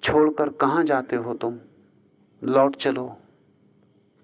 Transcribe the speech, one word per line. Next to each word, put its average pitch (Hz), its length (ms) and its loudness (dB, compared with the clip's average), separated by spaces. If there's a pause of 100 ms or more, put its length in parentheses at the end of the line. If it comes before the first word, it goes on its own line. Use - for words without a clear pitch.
छोड़कर 147 460 2
कहां 143 360 0
जाते 131 320 0
हो 120 180 -4
तुम? 120 240 -6 (840)
लौट 135 320 2
चलो।" 127 400 -4 (1080)